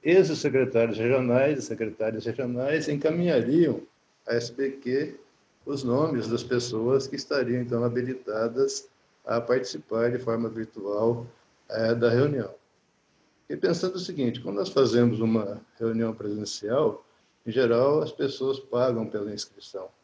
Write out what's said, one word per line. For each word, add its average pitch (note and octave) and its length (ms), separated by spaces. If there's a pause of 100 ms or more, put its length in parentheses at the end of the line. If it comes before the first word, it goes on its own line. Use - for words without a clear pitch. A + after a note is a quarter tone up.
esses E3 360
secretários A#2 580
regionais B2+ 600
e - 20
secretárias A2 640
regionais C3 640
encaminhariam D3+ 920 (460)
à A2+ 60
S A#2+ 180
B C3+ 200
Q C#3 480 (460)
os C#3 180
nomes B2+ 440
das A2+ 160
pessoas B2 640
que - 80
estariam, B2 460
então, A#2+ 220
habilitadas B2 1040 (380)
a A2+ 160
participar A#2 680
de B2 80
forma A2+ 300
virtual, A2 760 (440)
eh, A2+ 260
da A#2+ 140
reunião. B2 440 (960)
E D3 60
pensando F#3 400
o F#3 40
seguinte, D3 420
quando - 160
nós G2+ 120
fazemos A#2+ 520
uma A2 380 (200)
reunião A2+ 340
presencial, G#2+ 920 (440)
em A#2 40
geral, B2+ 520
as - 80
pessoas C3+ 480
pagam A#2+ 480
pela G#2 260
inscrição. - 540 (160)